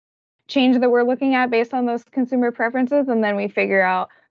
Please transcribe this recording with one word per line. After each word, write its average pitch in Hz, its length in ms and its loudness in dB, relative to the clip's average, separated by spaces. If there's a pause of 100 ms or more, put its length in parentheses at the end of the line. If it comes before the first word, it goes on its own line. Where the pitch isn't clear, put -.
(500)
change 254 300 2
that 247 120 2
we're 240 120 2
looking 254 320 0
at 254 140 0
based 233 240 -2
on 254 120 -2
those 233 180 -4
consumer 247 480 -2
preferences. 254 560 -2
And 226 160 0
then 208 140 -2
we 202 100 -4
figure 196 340 0
out 185 280 -2 (220)